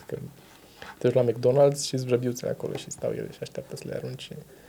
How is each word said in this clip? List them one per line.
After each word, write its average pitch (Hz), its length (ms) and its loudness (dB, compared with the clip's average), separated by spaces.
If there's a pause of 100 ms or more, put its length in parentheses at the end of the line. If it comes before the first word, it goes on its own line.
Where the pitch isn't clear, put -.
că - 100 -8 (840)
te - 100 0
duci 123 60 4
la 127 100 6
McDonald's 131 640 6
și-s 131 160 -2
vrăbiuțele 123 480 0
acolo - 240 -6
și - 160 -10
stau - 200 -4
ele 55 200 -6
și - 100 -18
așteaptă - 340 -10
să - 120 -14
le - 80 -8
arunci. 131 340 -8 (400)